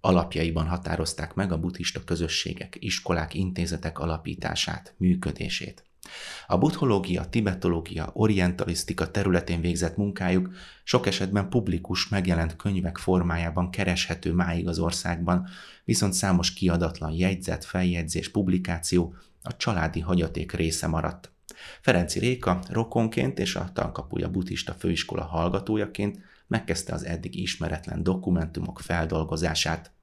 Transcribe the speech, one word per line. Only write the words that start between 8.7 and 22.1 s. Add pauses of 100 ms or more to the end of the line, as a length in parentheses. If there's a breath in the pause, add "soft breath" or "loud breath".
területén
végzett
munkájuk (300 loud breath)
sok
esetben
publikus,
megjelent
könyvek
formájában
kereshető
máig
az
országban, (360 loud breath)
viszont
számos
kiadatlan
jegyzet,
feljegyzés,
publikáció (280 loud breath)
a
családi
hagyaték
része
maradt. (480 loud breath)
Ferenci